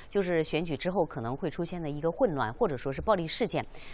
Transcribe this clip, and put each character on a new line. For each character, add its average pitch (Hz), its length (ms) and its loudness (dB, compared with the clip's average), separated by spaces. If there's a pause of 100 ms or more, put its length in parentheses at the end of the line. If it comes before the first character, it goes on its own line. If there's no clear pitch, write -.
就 202 120 2
是 175 220 4
选 156 200 0
举 160 120 -2
之 175 160 -2
后 180 140 2
可 147 160 -6
能 113 140 -2
会 156 140 -2
出 170 140 -2
现 170 180 -4
的 156 80 -4
一 147 120 -4
个 165 100 2
混 196 240 4
乱， 135 180 0
或 226 140 2
者 151 80 0
说 135 160 -2
是 139 100 -4
暴 220 140 4
力 175 100 0
事 185 220 0
件。 143 180 0 (280)